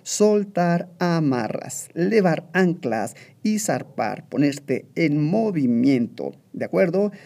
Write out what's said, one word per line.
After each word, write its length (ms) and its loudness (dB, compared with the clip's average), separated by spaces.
soltar 960 2
amarras, 960 -2
levar 600 2
anclas 640 0
y 160 0
zarpar, 680 -4
ponerte 680 -2
en 260 0
movimiento, 1080 0
¿de 120 -6
acuerdo? 460 0